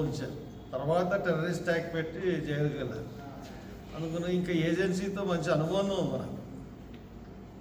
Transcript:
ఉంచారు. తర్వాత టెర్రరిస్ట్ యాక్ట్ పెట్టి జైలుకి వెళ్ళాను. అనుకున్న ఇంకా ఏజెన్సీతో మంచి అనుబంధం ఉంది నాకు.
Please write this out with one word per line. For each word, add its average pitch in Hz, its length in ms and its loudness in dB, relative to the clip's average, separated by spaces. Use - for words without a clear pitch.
ఉంచారు. 131 320 -2
తర్వాత 165 360 4
టెర్రరిస్ట్ 170 480 2
యాక్ట్ 165 240 2
పెట్టి 160 260 -2
జైలుకి 143 340 2
వెళ్ళాను. 120 300 -4
అనుకున్న 165 420 -2
ఇంకా 175 140 2
ఏజెన్సీతో 185 640 2
మంచి 170 240 2
అనుబంధం 185 480 2
ఉంది - 180 0
నాకు. - 160 -6